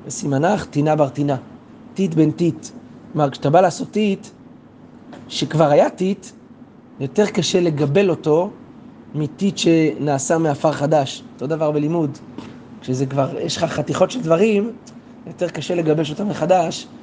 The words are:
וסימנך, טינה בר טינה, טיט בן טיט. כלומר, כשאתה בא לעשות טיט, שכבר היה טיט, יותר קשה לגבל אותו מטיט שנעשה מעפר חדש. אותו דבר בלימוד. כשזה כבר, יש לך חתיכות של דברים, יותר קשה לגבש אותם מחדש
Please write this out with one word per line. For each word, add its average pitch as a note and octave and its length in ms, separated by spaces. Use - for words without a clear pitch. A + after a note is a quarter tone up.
וסימנך, D3+ 600
טינה D3+ 300
בר D3 140
טינה, C#3+ 260
טיט F#3 200
בן D#3 180
טיט. - 360
כלומר, D3 180
כשאתה C#3 200
בא E3 120
לעשות F#3 300
טיט, - 360
שכבר D3+ 420
היה D#3+ 200
טיט, G3 360
יותר C#3 260
קשה F#3 340
לגבל D#3+ 500
אותו D#3+ 400
מטיט D#3 420
שנעשה D#3 800
מעפר D#3 340
חדש. C#3+ 520
אותו B2+ 140
דבר D#3 240
בלימוד. D3+ 460
כשזה C3 240
כבר, C3+ 340
יש - 180
לך F3+ 60
חתיכות D#3+ 480
של B3+ 100
דברים, G3+ 500
יותר - 220
קשה E3 260
לגבש D#3 340
אותם G3 200
מחדש E3 580